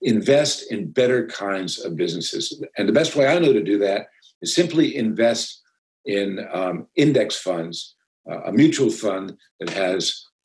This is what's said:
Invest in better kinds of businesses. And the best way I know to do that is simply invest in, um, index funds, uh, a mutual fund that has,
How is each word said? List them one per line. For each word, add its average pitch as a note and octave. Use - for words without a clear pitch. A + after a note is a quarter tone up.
Invest C3
in G2+
better B2
kinds F#2+
of E2
businesses. -
And G2+
the A2+
best D3+
way C3+
I D#3+
know E3
to -
do F#2+
that -
is F3
simply E3
invest A#2
in, G2
um, F2
index C3+
funds, E2+
uh, E2+
a F2+
mutual C#3
fund F#2+
that F2
has, F#2